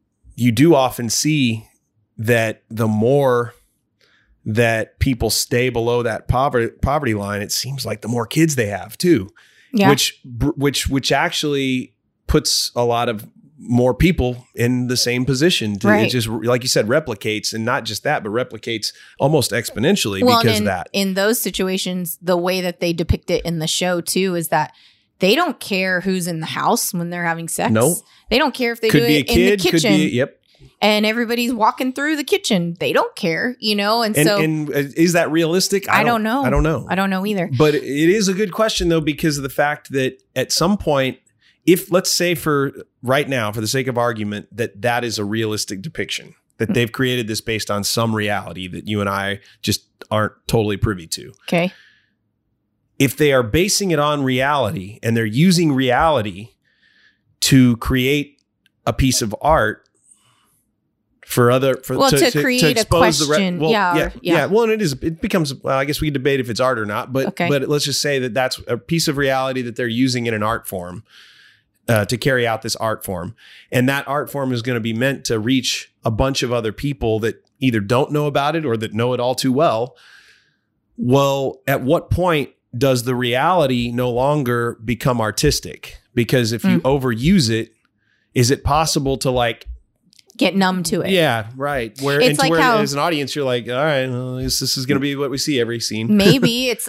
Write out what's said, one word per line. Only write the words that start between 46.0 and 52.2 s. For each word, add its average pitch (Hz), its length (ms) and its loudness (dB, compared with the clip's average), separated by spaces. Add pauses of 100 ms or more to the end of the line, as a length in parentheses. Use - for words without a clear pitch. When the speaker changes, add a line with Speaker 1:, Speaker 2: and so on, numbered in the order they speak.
Speaker 1:
that 113 120 -2
Speaker 2:
Mm. 104 40 -2
Speaker 1:
they've 120 180 0
created 123 360 -2
this 107 140 -6
based 110 280 -4
on 101 140 -2
some 113 320 0
reality 92 540 -4
that 90 180 -12
you 107 140 -2
and 101 80 -2
I 98 320 -4 (200)
just - 220 -2 (260)
aren't 107 240 0 (140)
totally 107 300 0
privy 90 300 -2
to. - 260 -12 (140)
Speaker 2:
Okay. 175 260 -2 (1200)